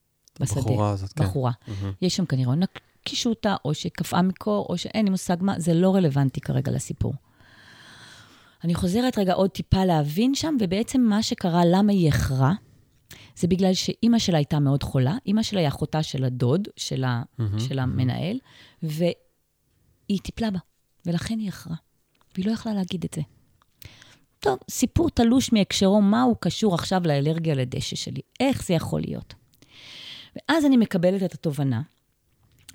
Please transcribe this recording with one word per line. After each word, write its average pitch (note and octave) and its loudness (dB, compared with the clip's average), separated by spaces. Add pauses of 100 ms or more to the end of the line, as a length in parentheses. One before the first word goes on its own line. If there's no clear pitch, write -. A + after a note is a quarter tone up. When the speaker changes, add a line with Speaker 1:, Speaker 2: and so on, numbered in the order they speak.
(400)
Speaker 1:
בשדה. - -2
Speaker 2:
בחורה G#2+ 2
הזאת, G2 -6
כן. - 0
Speaker 1:
בחורה. B2 0 (160)
Speaker 2:
מהמם. G2 -6 (100)
Speaker 1:
יש F3+ 0
שם F3+ 0
כנראה, C3 0
או D3 0 (460)
נקישו - -4
אותה, G#3 0
או D3+ -2
שקפאה - -2
מקור, G3+ -2
או F3 -2
שאין - -2
לי G3 2
מושג F#3 -2
מה, G3 -2
זה E3 2
לא F#3 4
רלוונטי C#3 2
כרגע C3 -2
לסיפור. - -4 (1500)
אני E3+ 0
חוזרת A3 0
רגע F#3 2
עוד F#3+ 2
טיפה - 0
להבין F3 2
שם, D4 -2
ובעצם G#3 0
מה A3 4
שקרה, F3 0
למה G3+ 4
היא F#3 4
איחרה, C3+ 2 (840)
זה F3 0
בגלל F#3 2
שאמא A3+ 0
שלה F3 2
הייתה D3 0
מאוד C#3 2
חולה, C3+ 0 (100)
אמא A3 2
שלה G#3 -2
היא D3+ 2
אחותה D#3 -2
של C3+ -4
הדוד, B2+ 0
של C3 -4
ה-, A#2+ -2 (160)
Speaker 2:
מהמם, G#2+ -2
Speaker 1:
של C3 -4
Speaker 2:
מהמם. B2+ -2
Speaker 1:
המנהל, B2+ -2 (440)
והיא - -6
טיפלה - -4
בה, F#3 -4 (480)
ולכן E3+ -2
היא G#3+ -6
איחרה, D#3+ -10 (580)
והיא F#3 -4
לא A3 0
יכלה A3 -4
להגיד F#3 -4
את D#3+ -8
זה. D#3+ -4 (1200)
טוב, G4+ 0 (120)
סיפור D#4 0
תלוש A#3+ 2
מהקשרו, G3+ 4
מה G#3 4
הוא B3 2
קשור F#3 0
עכשיו F#3 -2
לאלרגיה D#3+ 0
לדשא C3 -4
שלי? C3 -8 (200)
איך B3+ 0
זה F3+ 0
יכול D#2+ -2
להיות? - -8 (1000)
ואז D4 2
אני C4+ 6
מקבלת F#3+ 2
את F3+ -4
התובנה, C#3 -2 (920)